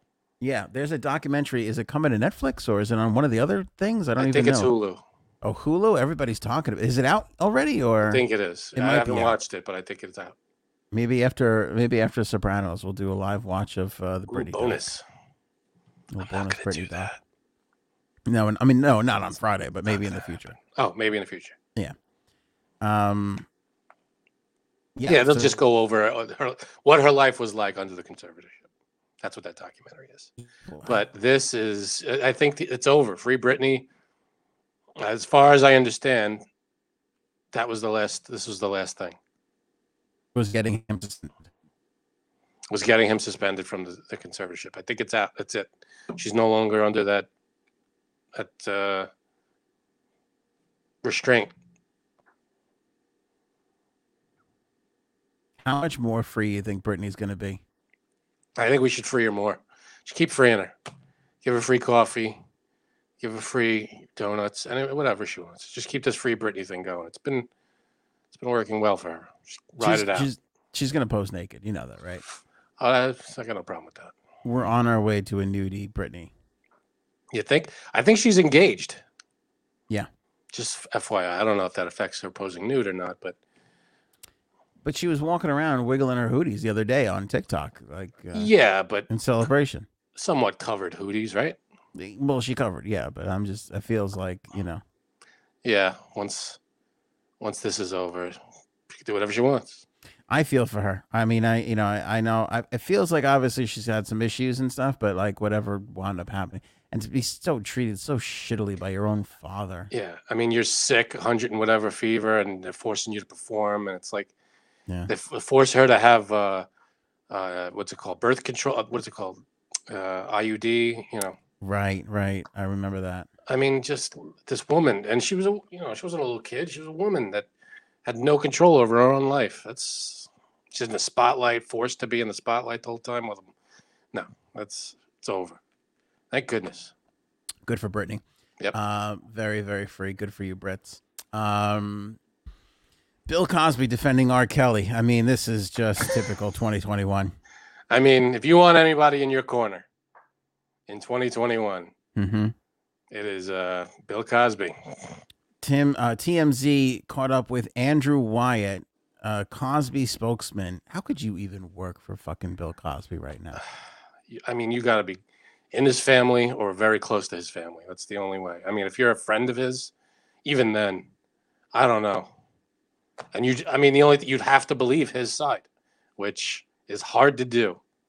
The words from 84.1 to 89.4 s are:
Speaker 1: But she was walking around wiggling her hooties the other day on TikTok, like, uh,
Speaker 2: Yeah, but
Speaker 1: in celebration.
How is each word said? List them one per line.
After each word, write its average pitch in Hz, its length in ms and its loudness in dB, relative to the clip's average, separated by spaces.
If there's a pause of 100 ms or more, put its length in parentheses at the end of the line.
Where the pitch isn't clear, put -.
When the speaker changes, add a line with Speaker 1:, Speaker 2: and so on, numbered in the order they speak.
Speaker 1:
But 147 120 -4
she 175 120 -4
was 151 140 0
walking 165 280 -2
around 143 360 0
wiggling 131 320 0
her 120 120 0
hooties 127 320 0
the 113 80 -2
other 107 160 0
day 123 220 2
on 98 200 -4
TikTok, - 640 -6
like, 92 220 -14 (160)
uh, - 100 -12
Speaker 2:
Yeah, 139 460 4
but 101 260 -6
Speaker 1:
in 110 100 -4
celebration. 127 680 -2 (280)